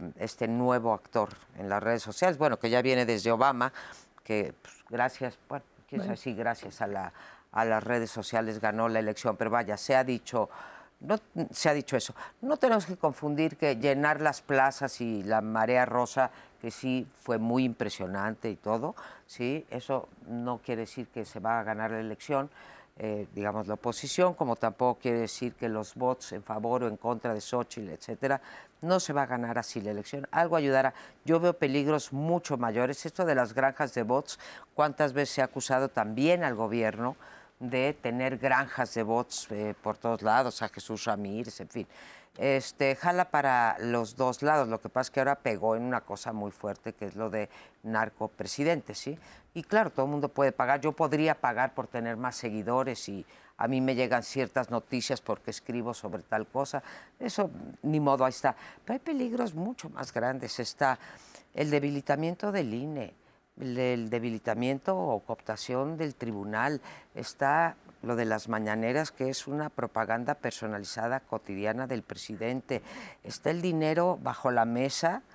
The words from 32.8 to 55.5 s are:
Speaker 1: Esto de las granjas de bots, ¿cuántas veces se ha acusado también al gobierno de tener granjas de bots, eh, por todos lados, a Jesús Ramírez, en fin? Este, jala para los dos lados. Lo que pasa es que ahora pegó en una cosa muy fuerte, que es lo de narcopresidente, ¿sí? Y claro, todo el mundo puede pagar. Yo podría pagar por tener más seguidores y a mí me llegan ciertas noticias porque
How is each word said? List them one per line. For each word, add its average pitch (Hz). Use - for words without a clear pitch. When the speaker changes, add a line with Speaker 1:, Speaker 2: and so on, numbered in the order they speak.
Speaker 1:
Esto 175
de 156
las 120
granjas 135
de 120
bots, 127
¿cuántas 147
veces 143
se 139
ha 131
acusado 131
también 131
al 131
gobierno 110
de 127
tener 127
granjas 131
de 113
bots, 117
eh, 107
por 107
todos 113
lados, 117
a 107
Jesús -
Ramírez, 104
en 87
fin? 107
Este, 135
jala 175
para 127
los 117
dos 127
lados. 147
Lo 113
que 107
pasa 127
es -
que -
ahora 139
pegó 110
en 117
una 123
cosa -
muy 104
fuerte, 107
que 107
es 90
lo 110
de 107
narcopresidente, -
¿sí? 151
Y -
claro, 208
todo 135
el 143
mundo 143
puede 135
pagar. 135
Yo 151
podría 156
pagar 123
por 117
tener 117
más 123
seguidores 117
y 98
a 120
mí 131
me 131
llegan 123
ciertas 131
noticias 120
porque -